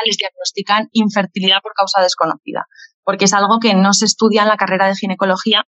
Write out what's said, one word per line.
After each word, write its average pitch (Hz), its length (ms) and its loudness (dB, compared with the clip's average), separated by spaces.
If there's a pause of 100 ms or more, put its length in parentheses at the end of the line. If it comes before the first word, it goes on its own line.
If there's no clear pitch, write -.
les 208 140 -2
diagnostican 208 760 -4
infertilidad 196 680 0
por 214 100 -12
causa 196 300 0
desconocida, - 640 -2 (360)
porque 190 240 0
es 180 60 2
algo 208 280 2
que 226 140 2
no 190 200 4
se 220 100 0
estudia 214 380 2
en 214 60 0
la 214 80 2
carrera 190 320 0
de 196 60 0
ginecología 196 680 -2 (100)